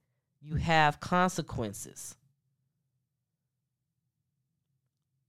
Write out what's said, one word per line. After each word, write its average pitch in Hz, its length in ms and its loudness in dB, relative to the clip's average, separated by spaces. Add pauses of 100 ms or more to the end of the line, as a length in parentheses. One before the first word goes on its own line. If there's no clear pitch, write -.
(400)
You 151 140 -8
have 151 460 4
consequences. - 1160 -2 (3250)